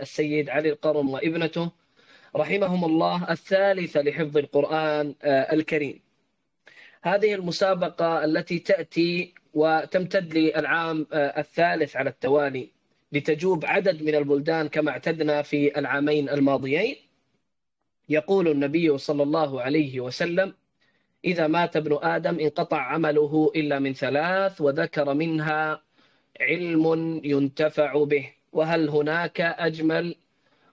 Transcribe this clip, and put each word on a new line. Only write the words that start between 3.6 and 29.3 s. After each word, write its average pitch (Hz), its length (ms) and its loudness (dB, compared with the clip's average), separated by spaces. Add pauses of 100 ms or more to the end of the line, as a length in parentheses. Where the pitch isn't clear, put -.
لحفظ 147 360 0
القرآن، 147 840 0
آه، 147 320 2
الكريم. 151 460 -2 (1000)
هذه 202 320 2
المسابقة 175 880 0
التي 165 340 -2
تأتي 175 760 0 (200)
وتمتد 160 800 0
للعام، 156 800 0
آه، 147 280 0
الثالث 170 560 0
على 135 140 -2
التوالي 135 580 0 (440)
لتجوب 156 520 0
عدد 175 380 0
من 151 120 0
البلدان 147 540 0
كما 151 220 0
اعتدنا 151 520 -2
في 143 360 0
العامين 143 500 0
الماضيين. 139 680 0 (1120)
يقول 170 400 2
النبي 143 500 2
صلى 143 240 -2
الله 143 400 0
عليه 135 380 0
وسلم: 170 540 -2 (680)
"إذا 170 220 0
مات 170 300 0
ابن 151 260 0
آدم 165 380 -2
انقطع 156 400 -2
عمله 151 760 0
إلا 147 220 -2
من 135 160 -2
ثلاث، 170 680 -2
وذكر 147 540 0
منها 156 680 -2 (580)
علم 160 840 0
ينتفع 143 800 0
به". 139 260 0 (220)
وهل 160 360 0
هناك 151 520 -2